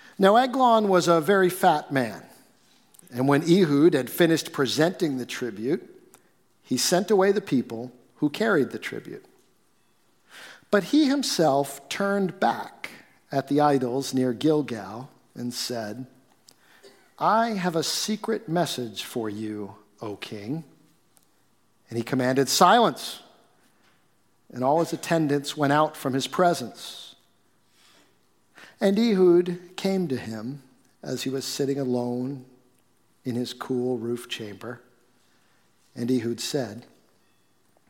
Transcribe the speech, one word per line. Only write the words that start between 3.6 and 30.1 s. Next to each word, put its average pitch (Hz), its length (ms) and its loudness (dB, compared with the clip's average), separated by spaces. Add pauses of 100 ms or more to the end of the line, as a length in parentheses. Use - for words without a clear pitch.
had 127 160 -2
finished 165 420 2
presenting 143 680 0
the 120 80 -6
tribute, 117 640 -6 (760)
he - 140 -4
sent - 340 0
away 196 200 4
the 196 100 0
people 123 500 -4 (240)
who 151 140 -2
carried 190 420 0
the 110 80 -10
tribute. - 460 -12 (1400)
But 196 160 2
he 302 200 4
himself 156 840 0
turned 196 520 -2
back - 520 -4 (400)
at 139 160 -2
the 147 140 2
idols 135 520 0
near 127 200 0
Gilgal 120 760 -4 (260)
and 120 180 -8
said, 117 520 -8 (1120)
"I 220 320 2
have 180 240 -2
a 160 80 0
secret - 680 -4
message 135 540 -2
for 113 260 -6
you, 104 460 -8 (260)
O 107 140 -8
king." 117 480 -10 (1300)
And 113 80 -6
he 113 60 -4
commanded 131 460 0
silence, 190 720 4 (1300)
and 123 100 -6
all 147 160 2
his 165 140 -2
attendants 143 600 -2
went 143 180 2
out 151 220 2
from 127 180 -4
his 131 140 -2
presence. - 880 -2 (1700)
And 202 180 4
Ehud 180 580 4 (200)
came 190 320 -2
to 127 80 -2